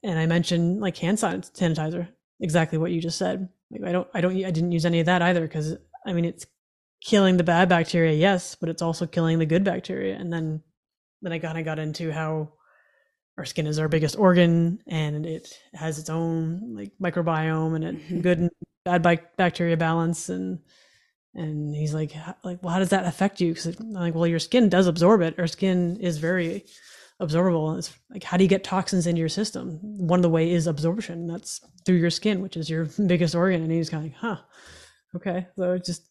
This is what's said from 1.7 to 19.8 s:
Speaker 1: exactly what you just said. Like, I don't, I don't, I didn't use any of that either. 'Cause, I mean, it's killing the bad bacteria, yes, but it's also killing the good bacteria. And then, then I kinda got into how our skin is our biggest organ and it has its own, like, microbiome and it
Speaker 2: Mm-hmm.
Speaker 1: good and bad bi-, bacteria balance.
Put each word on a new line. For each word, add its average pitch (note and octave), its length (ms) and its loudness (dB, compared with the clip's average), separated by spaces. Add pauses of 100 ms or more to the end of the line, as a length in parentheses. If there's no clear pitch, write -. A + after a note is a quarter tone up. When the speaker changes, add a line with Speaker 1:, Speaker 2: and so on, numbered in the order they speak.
Speaker 1:
exactly D#3+ 400 0
what E3+ 120 -2
you E3 100 -2
just E3 180 -6
said. F#3+ 300 -4 (200)
Like, - 140 -12
I F3 80 -4
don't, F3+ 240 -2
I F#3 60 0
don't, F#3 220 0
I F#3+ 60 -6
didn't E3+ 220 0
use E3 140 0
any E3+ 140 2
of D#3+ 60 2
that F3 160 4
either. E3+ 260 2
'Cause, D#3 280 -6 (320)
I G3 60 -4
mean, E3+ 120 0
it's - 220 -8 (560)
killing F#3+ 340 4
the F3 60 4
bad F3 260 4
bacteria, E3 440 2
yes, F3+ 420 2
but E3+ 140 -6
it's D#3+ 120 -6
also E3 240 -2
killing E3 320 0
the E3 80 2
good E3 180 2
bacteria. F#3+ 520 -4
And F3+ 180 -8
then, D#3 300 -6 (580)
then F3+ 120 -6
I E3 60 -6
kinda E3 220 -6
got D#3 160 -4
into D#3 340 -6
how D#3 420 -4 (840)
our - 80 -10
skin D#3 220 -4
is D3+ 120 -2
our D#3 80 0
biggest D#3 300 0
organ F3 720 4
and D3+ 380 -4
it - 320 -12 (160)
has D#3 260 -8
its D#3+ 100 -12
own, E3 680 -4
like, G3+ 160 -12 (100)
microbiome D#3+ 760 0
and D#3+ 80 -2
it E3 120 -6
Speaker 2:
Mm-hmm. E3+ 260 -6
Speaker 1:
good F3+ 180 2
and F3 100 2 (360)
bad F3 180 2
bi-, E3+ 180 4 (160)
bacteria E3+ 400 2
balance. E3 520 0